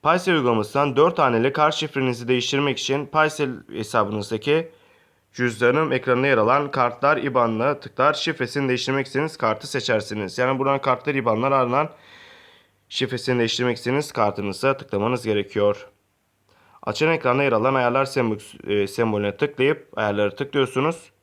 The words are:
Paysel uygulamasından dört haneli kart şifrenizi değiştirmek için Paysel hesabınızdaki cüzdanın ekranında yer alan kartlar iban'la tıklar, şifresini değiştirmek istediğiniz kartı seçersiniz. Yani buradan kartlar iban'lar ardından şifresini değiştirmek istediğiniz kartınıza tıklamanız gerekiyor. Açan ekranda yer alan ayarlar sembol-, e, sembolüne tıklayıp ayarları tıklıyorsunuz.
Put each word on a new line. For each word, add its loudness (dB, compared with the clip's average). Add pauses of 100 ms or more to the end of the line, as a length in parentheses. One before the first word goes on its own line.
Paysel 2
uygulamasından 2
dört 4
haneli 2
kart 2
şifrenizi -4
değiştirmek 0
için -2
Paysel 0 (240)
hesabınızdaki -2 (640)
cüzdanın 2
ekranında 0
yer 4
alan 2
kartlar 2
iban'la 0
tıklar, 0
şifresini -4
değiştirmek -2
istediğiniz -4
kartı -2
seçersiniz. -4
Yani 0
buradan 0
kartlar 0
iban'lar 0
ardından 2 (1000)
şifresini -2
değiştirmek 0
istediğiniz -2
kartınıza -2
tıklamanız -4
gerekiyor. 0 (920)
Açan 0
ekranda 2
yer 2
alan 2
ayarlar 2
sembol-, -2
e, 0
sembolüne -2
tıklayıp -2
ayarları 0
tıklıyorsunuz. -2 (100)